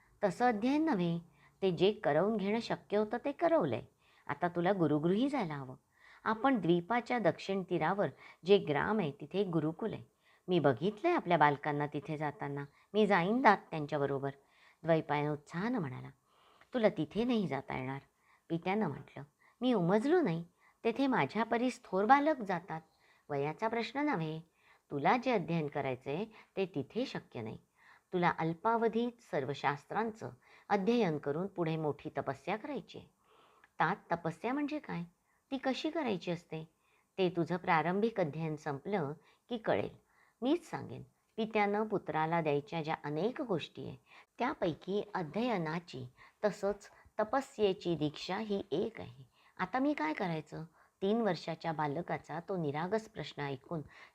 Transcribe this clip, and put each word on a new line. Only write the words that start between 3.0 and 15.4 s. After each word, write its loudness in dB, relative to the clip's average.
ते -2
करवलंय. 2
आता -2
तुला 2
गुरुगृही 4
जायला -2
हवं. -10
आपण 2
द्वीपाच्या 2
दक्षिण 0
तीरावर 0
जे 8
ग्राम 0
आहे 0
तिथे -6
एक 0
गुरुकुल -2
आहे. -12
मी 4
बघितलंय 2
आपल्या 4
बालकांना 4
तिथे -6
जाताना. -6
मी 4
जाईन 4
दात 8
त्यांच्याबरोबर." -2
द्वैपायन 2
उत्साहानं -4